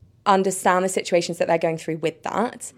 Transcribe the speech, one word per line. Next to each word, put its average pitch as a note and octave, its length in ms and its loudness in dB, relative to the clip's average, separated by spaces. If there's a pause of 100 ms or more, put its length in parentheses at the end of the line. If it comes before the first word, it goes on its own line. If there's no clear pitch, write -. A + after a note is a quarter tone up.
(280)
understand F#3+ 580 2
the F#3+ 40 0
situations F3 500 -2
that - 80 0
they're E3 100 2
going E3 220 -2
through D#3+ 180 -6
with D#3 260 -4
that, - 540 -6